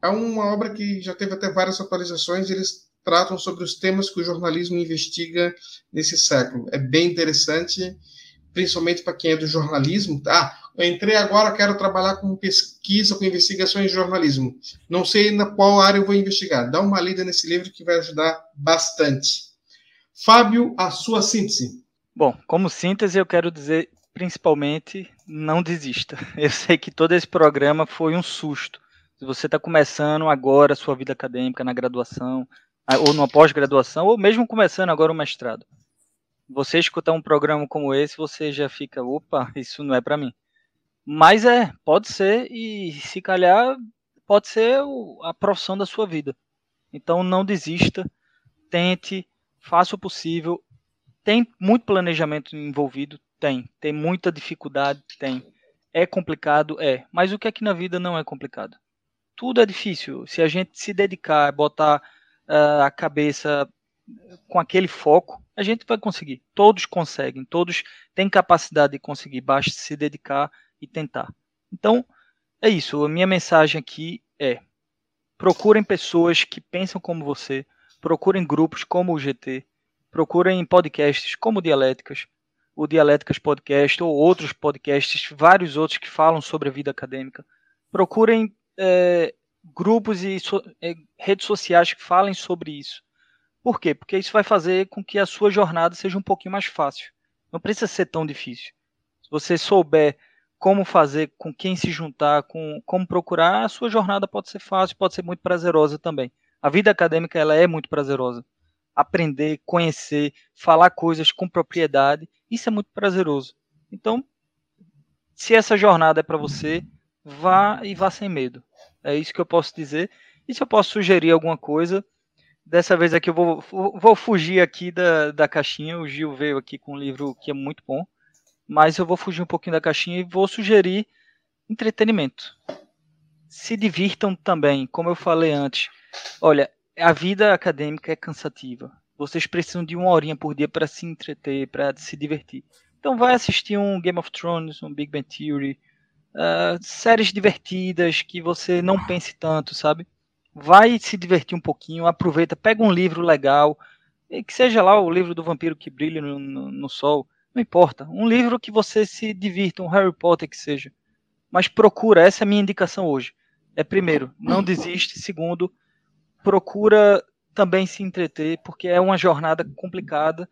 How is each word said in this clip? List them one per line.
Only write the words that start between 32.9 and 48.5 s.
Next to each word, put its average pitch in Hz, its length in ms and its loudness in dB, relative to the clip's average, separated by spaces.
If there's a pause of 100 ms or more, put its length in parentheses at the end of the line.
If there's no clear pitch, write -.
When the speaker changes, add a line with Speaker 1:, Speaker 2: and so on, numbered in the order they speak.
Speaker 2:
ou 147 160 4
numa 147 140 2
pós-graduação, 143 760 4
ou 226 120 4
mesmo 214 280 2
começando 190 440 0
agora 160 220 2
o 160 40 -4
mestrado, 123 500 -8 (840)
você 135 280 -4
escutar 165 360 -2
um 160 80 -2
programa 151 460 0
como 139 260 -4
esse, 147 240 -2
você 156 340 -6
já 143 160 -4
fica, 135 340 -12
"Opa, 131 540 -6
isso 135 280 -14
não 135 120 -2
é 123 60 2
pra 147 160 -4
mim." 135 160 -8 (720)
Mas 165 400 6
é, 240 260 4 (140)
pode 175 240 2
ser, 208 420 0
e 214 400 -8
se 147 300 -12
calhar 190 540 4 (520)
pode 208 200 4
ser 240 360 2
o, 240 400 -12
a 165 100 -8
profissão 196 440 -2
da 196 80 -4
sua 220 200 -4
vida. 151 300 -8 (560)
Então 170 320 -2
não 185 220 0
desista, 180 640 -4 (600)